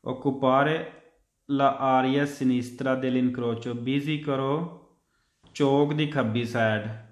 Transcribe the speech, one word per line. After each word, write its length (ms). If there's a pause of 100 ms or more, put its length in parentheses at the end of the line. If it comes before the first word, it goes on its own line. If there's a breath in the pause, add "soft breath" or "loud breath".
ਓਕੂਪਾਰੇ 720 (680)
ਲਾ 200
ਆਰੀਆ 580
ਸਿਨਿਸਤਰਾ 680
del 220
ਇਨਕਰੋਚੋ, 580
ਬਿਜ਼ੀ 440
ਕਰੋ 580 (800)
ਚੌਕ 380
ਦੀ 140
ਖੱਬੀ 380
ਸਾਈਡ 420 (260)